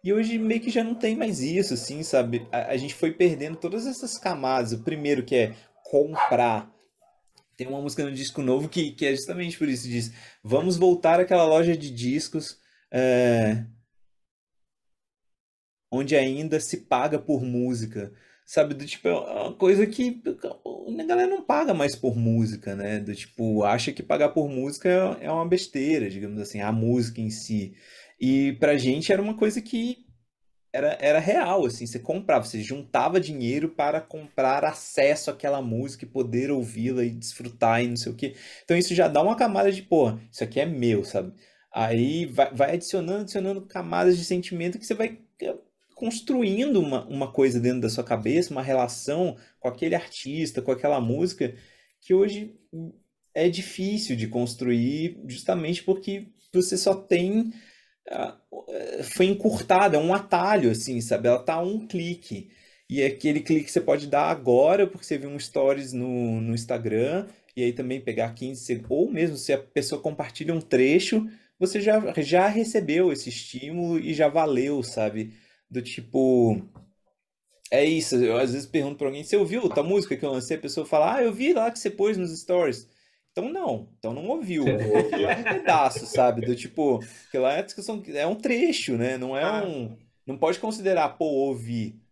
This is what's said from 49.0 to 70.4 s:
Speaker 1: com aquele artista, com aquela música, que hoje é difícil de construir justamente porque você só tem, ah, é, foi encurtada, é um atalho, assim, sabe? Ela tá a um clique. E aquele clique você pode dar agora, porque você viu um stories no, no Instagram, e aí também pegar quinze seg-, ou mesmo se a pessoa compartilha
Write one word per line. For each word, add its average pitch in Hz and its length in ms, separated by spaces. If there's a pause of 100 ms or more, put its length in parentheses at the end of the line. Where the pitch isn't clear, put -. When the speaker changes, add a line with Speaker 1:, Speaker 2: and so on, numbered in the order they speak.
Speaker 1:
com - 80
aquele 156 260
artista, 156 680
com 131 100
aquela 143 280
música, 131 540 (460)
que - 140
hoje 208 420 (800)
é 165 140
difícil 190 640
de 110 120
construir 123 1000
justamente 165 560
porque 190 460 (220)
você 180 240
só 190 200
tem, 196 580 (560)
ah, - 260 (340)
é, - 340
foi - 240
encurtada, 196 680
é 147 40
um 165 120
atalho, 190 600
assim, 113 300
sabe? 113 260
Ela 123 160
tá 165 120
a 170 80
um 214 220
clique. 175 640 (400)
E 135 140
aquele 139 360
clique 156 320
você - 80
pode 147 280
dar 143 240
agora, 147 560
porque - 180
você 147 140
viu 139 100
um 143 100
stories 139 540
no, 123 480
no 113 140
Instagram, 117 720 (280)
e 123 80
aí 120 100
também 127 280
pegar 113 320
quinze 127 320
seg-, 117 240
ou 156 220
mesmo 160 260
se - 160
a 135 60
pessoa - 420
compartilha 151 520